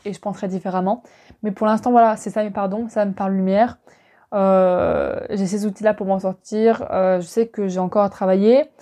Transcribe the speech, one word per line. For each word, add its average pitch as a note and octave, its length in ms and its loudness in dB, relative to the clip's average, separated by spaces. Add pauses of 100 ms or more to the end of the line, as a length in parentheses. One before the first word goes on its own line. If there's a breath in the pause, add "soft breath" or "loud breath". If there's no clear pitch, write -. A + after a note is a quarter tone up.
et G3+ 80 -8
je F#3 80 -14
penserai G3+ 280 -8
différemment. F#3 540 -4 (400 soft breath)
Mais G#3+ 80 -4
pour G#3 160 -4
l'instant, A3 240 0
voilà, A3+ 260 4
c'est A3 140 -10
ça G#3+ 120 -2
mes G#3+ 80 -6
parts G3 180 -4
d'ombre, A3+ 220 -6
ça G#3+ 140 -2
mes G3 80 -2
parts G3 160 -4
de G3 60 -2
lumière. G3 440 0 (560 soft breath)
Euh, F#3 840 2 (100)
j'ai G3 160 -2
ces G#3 200 -4
outils-là G#3 260 -2
pour G#3 140 -8
m'en F#3+ 120 0
sortir. G#3+ 720 -2
Euh, F#3 300 2
je E3+ 60 -8
sais A3+ 200 -2
que G#3 220 -4
j'ai F#3 120 -4
encore F3+ 220 0
à G3+ 60 2
travailler, G3+ 640 2 (120)